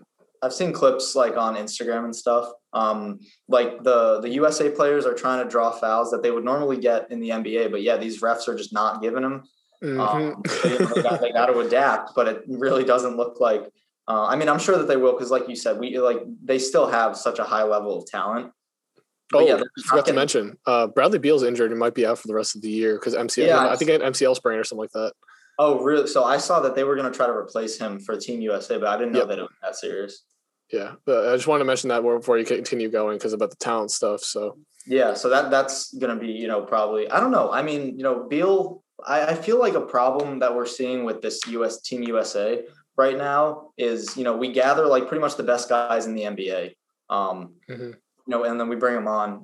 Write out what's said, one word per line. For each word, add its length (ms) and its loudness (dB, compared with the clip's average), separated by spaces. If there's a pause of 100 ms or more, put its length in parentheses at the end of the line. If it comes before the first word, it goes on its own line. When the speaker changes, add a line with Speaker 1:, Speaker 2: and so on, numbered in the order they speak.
(440)
Speaker 1:
I've 100 -2
seen 180 -2
clips, 440 2
like, 200 2
on 200 0
Instagram 500 -4
and 100 -8
stuff. 360 0 (200)
Um, 460 -2 (300)
like, 340 2
the, 400 4
the 120 -6
U 120 2
S 160 2
A 80 4
players 380 2
are 80 0
trying 280 -2
to 60 -6
draw 220 2
fouls 400 0
that 100 -2
they 80 2
would 160 -2
normally 320 0
get 340 0
in 80 -8
the 120 -6
N 100 -2
B 160 -4
A, 100 2
but 140 -2
yeah, 160 2
these 240 -6
refs 260 0
are 60 -4
just 180 -10
not 300 -2
giving 220 -2
'em. 180 -6 (420)
Speaker 2:
Mm-hmm. 160 -4
Speaker 1:
Um, 480 -2
so, 200 -2
you 100 0
know, 160 2
they 80 2
got, 200 0
they 100 0
got 160 4
to 140 4
adapt, 520 2
but 140 2
it 200 -4
really 360 0
doesn't 340 2
look 220 -4
like, 220 4 (460)
uh, 200 0
I 80 0
mean, 120 0
I'm 120 2
sure 180 2
that 100 0
they 80 4
will, 200 4
'cause 160 -4
like 180 0
you 60 -10
said, 240 -2
we, 180 -6
like, 240 2 (220)
they 160 2
still 260 2
have 320 0
such 220 -4
a 40 -2
high 200 0
level 340 0
of 80 -10
talent. 460 -6 (800)
But 80 6
Speaker 2:
Oh, 80 8
Speaker 1:
yeah, 80 6
they're 80 -2 (120)
just 120 -10
Speaker 2:
forgot 80 4
Speaker 1:
not 100 4
Speaker 2:
to 60 4
Speaker 1:
getting 80 0
Speaker 2:
mention, 380 0 (100)
uh, 180 4
Bradley 320 4
Beal's 240 4
injured. 300 2
He 60 -4
might 180 0
be 100 2
out 140 0
for 80 -12
the 80 -4
rest 200 -2
of 60 -12
the 80 -6
year 300 0
'cause 160 -2
M 120 -2
C 140 -2
L, 60 4
Speaker 1:
Yeah, 220 4
Speaker 2:
I 20 2
Speaker 1:
I 40 2
Speaker 2:
think 140 0
an 140 4
M 100 0
C 100 0
L 120 4
sprain 240 -2
or 40 -2
something 200 -8
like 80 -10
that. 220 -4 (460)
Speaker 1:
Oh, 240 4
really? 220 2
So 180 2
I 140 2
saw 220 2
that 160 0
they 80 2
were 120 2
gonna 140 -2
try 160 0
to 80 0
replace 460 -6
him 200 -6
for 160 -6
Team 260 -8
U 120 -2
S 160 -4
A, 80 0
but 120 0
I 60 0
didn't 180 -2
know 80 4
Speaker 2:
Yep. 80 0
Speaker 1:
that 100 -4
it 20 -6
was 100 -10 (120)
that 120 -6
serious. 500 -10 (460)
Speaker 2:
Yeah, 320 -6
but 260 2
I 60 4
just 120 -2
wanted 120 4
to 60 2
mention 220 0
that 160 0
more 160 2
before 180 2
you 80 0
continue 440 -2
going 280 -2
'cause 160 -4
about 160 -2
the 60 -16
talent 340 -2
stuff, 320 -2
so. 360 -6 (280)
Speaker 1:
Yeah, 300 2
so 140 -2
that, 200 4
that's 460 0
gonna 220 -4
be, 100 -8
you 200 -6
know, 140 -2
probably, 480 0
I 100 2
don't 120 2
know. 200 2
I 120 0
mean, 340 -6
you 60 -8
know, 220 0
Beal, 580 0 (200)
I, 240 0
I 60 0
feel 240 2
like 160 4
a 80 0
problem 580 0
that 140 2
we're 140 -2
seeing 380 -4
with 180 -6
this 240 -6
U 180 -2
S, 160 -6
Team 220 -8
U 160 -2
S 160 -4
A 300 -2 (300)
right 220 2
now 600 0
is, 380 -4
you 100 -6
know, 120 0
we 140 -4
gather, 340 4
like, 220 4
pretty 140 -4
much 160 -2
the 60 -6
best 260 0
guys 360 0
in 80 -6
the 120 -4
N 100 -6
B 160 -4
A, 240 -6 (340)
um, 460 -4 (120)
Speaker 2:
Mm-hmm. 260 -12
Speaker 1:
you 20 -20 (320)
know, 160 0
and 160 -2
then 100 -2
we 60 -4
bring 200 2
'em 120 -4
on. 360 -2